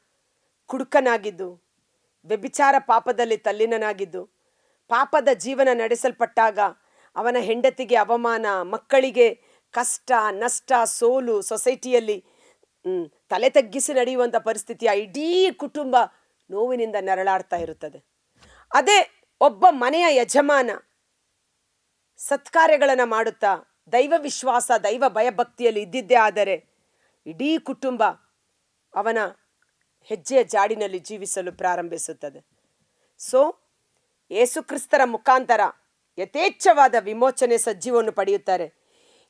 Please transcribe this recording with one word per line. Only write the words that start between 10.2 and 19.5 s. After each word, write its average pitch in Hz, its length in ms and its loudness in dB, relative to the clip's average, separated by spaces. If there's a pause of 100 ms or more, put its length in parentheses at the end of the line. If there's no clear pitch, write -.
ನಷ್ಟ, 233 420 -4 (120)
ಸೋಲು, 233 580 0
ಸೊಸೈಟಿಯಲ್ಲಿ, 233 840 -2 (600)
ಹ್ಮ್, 180 240 -4 (200)
ತಲೆ 220 220 0
ತಗ್ಗಿಸಿ 262 420 0
ನಡೆಯುವಂಥ 247 440 -2
ಪರಿಸ್ಥಿತಿಯ 220 580 -4
ಇಡೀ 311 560 -2
ಕುಟುಂಬ 277 460 -8 (540)
ನೋವಿನಿಂದ 226 500 -6
ನರಳಾಡ್ತಾ 190 560 -4
ಇರುತ್ತದೆ. 156 480 -12 (720)
ಅದೇ 381 360 4 (300)
ಒಬ್ಬ 233 300 4